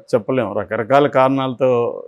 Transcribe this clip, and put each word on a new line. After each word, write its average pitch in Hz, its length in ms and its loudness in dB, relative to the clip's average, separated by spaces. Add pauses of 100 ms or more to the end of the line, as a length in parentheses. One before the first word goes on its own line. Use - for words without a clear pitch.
(140)
చెప్పలేం. 110 440 -2
రకరకాల 117 480 0
కారణాలతో 131 1000 0